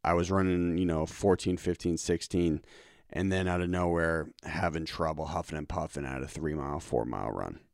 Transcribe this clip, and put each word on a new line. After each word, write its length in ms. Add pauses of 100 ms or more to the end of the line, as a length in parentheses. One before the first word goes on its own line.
I 100
was 180
running, 480
you 60
know, 200
fourteen, 500
fifteen, 420
sixteen, 680 (480)
and 200
then 160
out 140
of 80
nowhere, 640 (120)
having 420
trouble 420
huffing 300
and 120
puffing 360
at 180
a 40
three-mile, 520
four-mile 500
run. 300 (140)